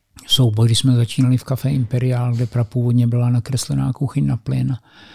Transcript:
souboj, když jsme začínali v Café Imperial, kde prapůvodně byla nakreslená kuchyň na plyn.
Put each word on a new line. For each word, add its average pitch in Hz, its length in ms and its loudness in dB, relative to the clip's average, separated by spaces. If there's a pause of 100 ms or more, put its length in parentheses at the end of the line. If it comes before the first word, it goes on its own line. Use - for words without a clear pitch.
(280)
souboj, 113 400 4
když 113 120 2
jsme 131 160 2
začínali 123 420 2
v - 60 -4
Café 131 280 -4
Imperial, 123 640 -2
kde 120 100 -2
prapůvodně 120 600 0
byla 120 220 0
nakreslená 131 640 -2
kuchyň 143 340 -4
na 131 100 -2
plyn. 131 400 -4 (380)